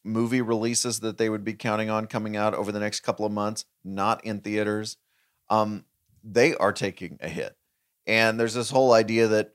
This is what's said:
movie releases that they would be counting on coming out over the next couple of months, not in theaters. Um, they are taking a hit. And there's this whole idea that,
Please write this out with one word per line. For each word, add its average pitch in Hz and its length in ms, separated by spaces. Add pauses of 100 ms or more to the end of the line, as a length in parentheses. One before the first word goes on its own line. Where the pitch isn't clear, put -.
movie 117 400
releases 113 600
that 110 160
they 110 120
would 107 140
be 110 100
counting 110 360
on 110 180
coming 107 300
out 107 160
over 101 180
the 104 80
next 104 220
couple 107 240
of 104 80
months, 104 320 (180)
not 98 400
in 107 160
theaters. 107 560 (540)
Um, 107 340 (400)
they 117 320
are 101 160
taking 95 500
a 80 60
hit. 80 300 (500)
And 110 320
there's 113 140
this 120 160
whole 131 240
idea 113 340
that, 107 280